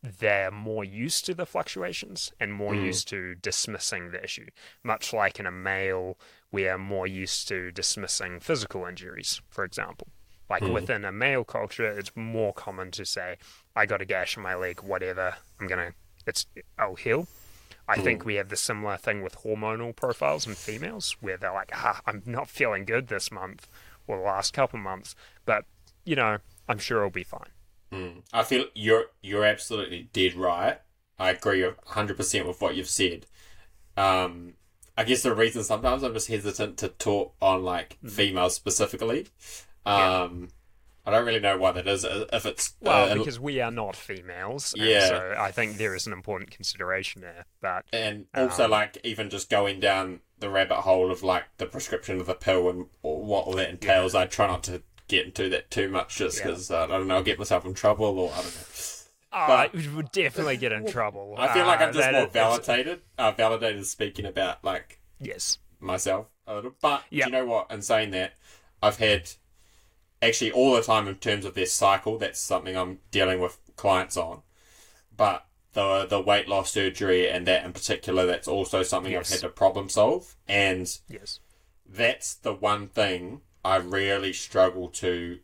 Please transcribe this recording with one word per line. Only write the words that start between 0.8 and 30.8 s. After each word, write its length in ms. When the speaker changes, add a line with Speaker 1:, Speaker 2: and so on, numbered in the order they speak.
Speaker 1:
used 400
to 80
the 120
fluctuations 920
and 140
more 200
Speaker 2:
Mm. 120
Speaker 1:
used 240
to 260
dismissing 760
the 120
issue. 240
Much 280
like 300
in 40
a 60
male, 680
we 180
are 80
more 300
used 420
to 220
dismissing 680
physical 460
injuries, 640
for 160
example. 420
Like, 140
Speaker 2:
Mm. 100
Speaker 1:
within 320
a 60
male 320
culture, 420
it's 300
more 380
common 380
to 140
say, 320
"I 100
got 160
a 40
gash 320
on 60
my 120
leg, 260
whatever, 540
I'm 80
gonna, 260
it's, 200
I'll 180
heal." 320
I 120
think 220
Speaker 2:
Mm. 40
Speaker 1:
we 100
have 140
the 60
similar 420
thing 240
with 220
hormonal 520
profiles 520
in 80
females, 640
where 180
they're 140
like, 220
"Ah, 320
I'm 200
not 240
feeling 360
good 240
this 220
month 360
or 100
the 60
last 300
couple 260
months, 340
but, 200
you 100
know, 240
I'm 100
sure 240
I'll 60
be 140
fine." 260
Speaker 2:
Mm. 300
I 120
feel 320
you're, 320
you're 240
absolutely 580
dead 220
right. 440